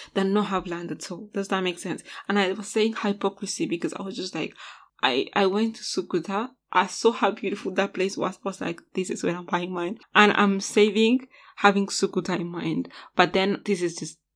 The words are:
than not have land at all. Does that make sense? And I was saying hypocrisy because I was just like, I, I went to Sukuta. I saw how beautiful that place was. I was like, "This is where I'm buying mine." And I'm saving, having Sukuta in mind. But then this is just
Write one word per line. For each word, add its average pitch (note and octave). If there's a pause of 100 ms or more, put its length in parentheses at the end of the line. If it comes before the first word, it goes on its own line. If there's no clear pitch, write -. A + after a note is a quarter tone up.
(140)
than G3
not G#3
have G3
land E3+
at -
all. G3+
Does G3
that F#3+
make F3+
sense? - (240)
And G3+
I F#3+
was G3+
saying A3
hypocrisy G3+
because E3
I -
was F#3+
just F#3
like, - (480)
I, -
I G3+
went A3
to -
Sukuta. G3 (220)
I F#3
saw -
how G#3+
beautiful G3
that G3
place F#3+
was. F#3
I -
was F#3+
like, E3+ (120)
"This F#3
is -
where F3
I'm F3
buying F3+
mine." F3+ (140)
And G#3
I'm G3
saving, A3 (300)
having G3
Sukuta F#3+
in F3
mind. E3+ (260)
But F3
then F#3+
this F#3+
is F3
just - (180)